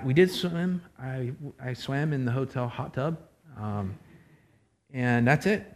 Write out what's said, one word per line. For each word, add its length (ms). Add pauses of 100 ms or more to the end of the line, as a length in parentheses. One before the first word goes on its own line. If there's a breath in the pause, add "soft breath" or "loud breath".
we 80
did 180
swim. 500 (160)
I, 360 (280)
I 120
swam 400
in 100
the 80
hotel 380
hot 240
tub. 260 (380)
Um, 400 (960 soft breath)
and 340
that's 200
it. 180 (100)